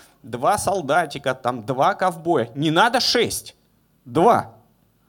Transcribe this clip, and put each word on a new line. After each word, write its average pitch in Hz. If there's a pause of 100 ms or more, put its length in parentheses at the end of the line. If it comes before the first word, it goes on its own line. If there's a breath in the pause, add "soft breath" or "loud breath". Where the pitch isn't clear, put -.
(220 loud breath)
два 131
солдатика, 160
там, 120
два 139
ковбоя. 165
Не 151
надо 226
шесть, - (480)
два. 151 (540)